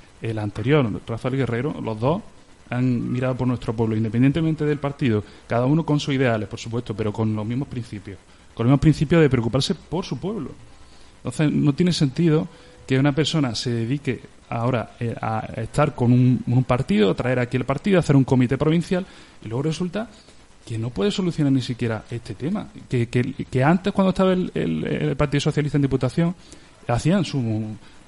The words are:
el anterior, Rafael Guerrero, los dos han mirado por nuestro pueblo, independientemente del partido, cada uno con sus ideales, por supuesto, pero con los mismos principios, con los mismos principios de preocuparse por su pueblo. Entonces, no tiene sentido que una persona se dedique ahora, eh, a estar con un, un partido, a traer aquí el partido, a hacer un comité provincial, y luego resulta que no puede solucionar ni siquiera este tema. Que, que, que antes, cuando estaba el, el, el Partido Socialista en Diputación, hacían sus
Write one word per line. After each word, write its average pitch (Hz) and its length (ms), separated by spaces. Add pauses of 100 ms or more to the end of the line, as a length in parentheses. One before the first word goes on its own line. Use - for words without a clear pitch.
(220)
el 113 160
anterior, 113 500 (200)
Rafael 123 300
Guerrero, 131 440
los 110 180
dos 147 220 (480)
han 123 420
mirado 123 240
por 127 120
nuestro 123 280
pueblo, 110 220
independientemente 139 680
del 147 140
partido, 131 460 (240)
cada 120 180
uno 156 200
con 147 140
sus 147 140
ideales, 120 340
por 113 120
supuesto, 117 360
pero 104 160
con 107 240
los 107 100
mismos 120 220
principios, 104 520 (340)
con 113 120
los 120 60
mismos 143 100
principios 156 400
de 151 80
preocuparse 123 460
por - 300
su 143 140
pueblo. 180 320 (680)
Entonces, 147 340
no 143 220
tiene 175 200
sentido 160 540 (400)
que 131 100
una 139 160
persona 139 420
se - 160
dedique 117 500 (280)
ahora, 117 500
eh, 117 220
a 110 180 (180)
estar 143 380
con 123 160
un, 127 360
un 127 160
partido, 190 480
a 156 40
traer 127 240
aquí 123 180
el 123 80
partido, 180 320
a - 40
hacer 143 140
un 139 80
comité 127 340
provincial, 175 480 (380)
y - 40
luego 117 160
resulta 180 460 (560)
que 113 120
no 113 140
puede 196 200
solucionar 160 400
ni 135 100
siquiera 113 480
este 117 260
tema. 175 340 (180)
Que, 120 220
que, - 240
que - 300
antes, 180 280
cuando 190 180
estaba 185 240
el, 180 220
el, 165 300
el 147 320
Partido 143 240
Socialista 147 360
en 143 40
Diputación, 139 540 (520)
hacían 151 380
sus 139 160 (680)